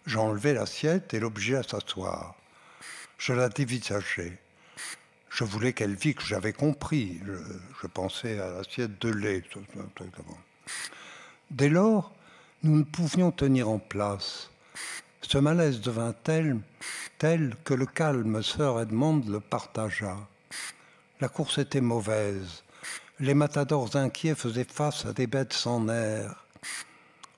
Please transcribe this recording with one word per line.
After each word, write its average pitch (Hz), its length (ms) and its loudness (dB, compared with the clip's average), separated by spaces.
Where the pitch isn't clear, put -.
J'enlevai 110 480 2
l'assiette 151 580 0
et 113 60 0
l'obligeai 110 380 0
à 127 80 0
s'asseoir. 90 720 -6
Je - 140 -2
la 123 160 4
dévisageai. 104 920 -2
Je - 160 -2
voulais 110 280 0
qu'elle 101 240 -2
vît 151 180 2
que - 80 -8
j'avais 104 300 -2
compris. 135 720 0
Je, 98 60 -6
je 95 60 -6
pensais 95 500 -4
à 92 100 -4
l'assiette 98 540 -6
de 117 80 2
lait. 101 320 0
Dès 139 180 4
lors, 190 460 6
nous 156 160 8
ne 151 60 6
pouvions 175 480 2
tenir 131 360 4
en 107 120 0
place. - 720 -4
Ce - 160 0
malaise 151 440 4
devint 117 340 0
tel, 156 360 2
tel 151 460 2
que 139 100 2
le 127 120 2
calme 117 560 0
Sir 127 380 2
Edmund 120 480 2
le 104 120 -2
partagea. 107 760 -4
La 131 80 0
course - 300 -4
était 139 240 0
mauvaise. 104 800 0
Les 139 140 4
matadors 143 600 2
inquiets 139 400 0
faisaient 120 280 -2
face - 400 -2
à 113 80 -4
des 123 140 0
bêtes 131 260 -2
sans 120 280 0
nerfs. 110 640 -2